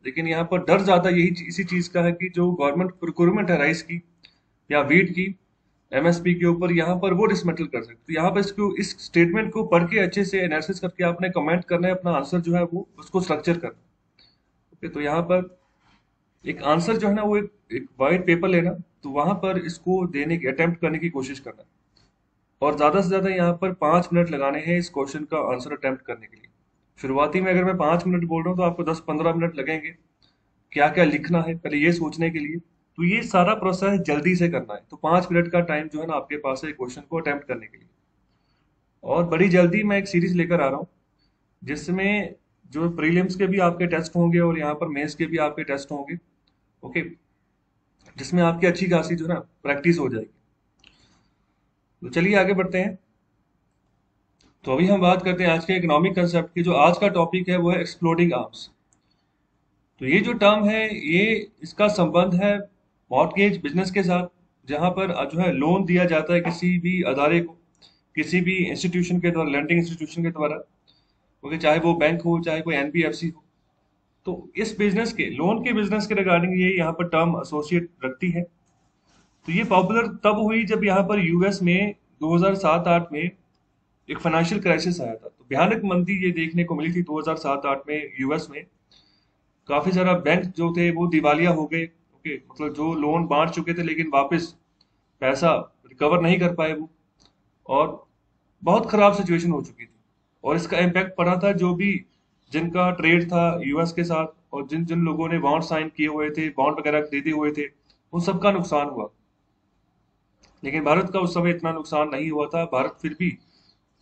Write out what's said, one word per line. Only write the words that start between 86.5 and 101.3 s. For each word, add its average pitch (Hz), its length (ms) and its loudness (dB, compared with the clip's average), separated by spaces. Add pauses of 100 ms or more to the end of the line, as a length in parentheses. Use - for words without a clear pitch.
को 170 120 -4
मिली 160 180 -4
थी 175 80 0
दो 151 180 -4
हज़ार 156 160 -4
सात 139 300 -4
आठ 139 240 -2
में 151 300 -6
यूएस 147 320 -2
में। 147 140 -16 (1000)
काफी 151 240 0
सारा 180 220 4
bank 175 300 2
जो 170 340 -4
थे, 175 140 2
वो 170 160 -2
दिवालिया 156 420 2
हो 160 160 0
गए, 165 200 -6
ओके, - 500 -14
मतलब, 143 380 -10
जो 156 200 -4
loan 156 340 0
बांट 151 220 2
चुके 170 240 -4
थे, 170 100 -4
लेकिन 160 300 -4
वापस 165 420 0 (640)
पैसा 156 640 0
recover 165 360 2
नहीं 170 180 4
कर 175 140 2
पाए 156 200 -2
वो, 156 160 -8 (800)
और 143 400 -2 (560)
बहुत 208 260 2
खराब 202 240 6
situation 175 380 0
हो 143 100 -2
चुकी 117 240 -16
थी। - 140 -20 (440)
और 143 120 0
इसका 170 240 -2
impact 180 360 0
पड़ा 180 200 2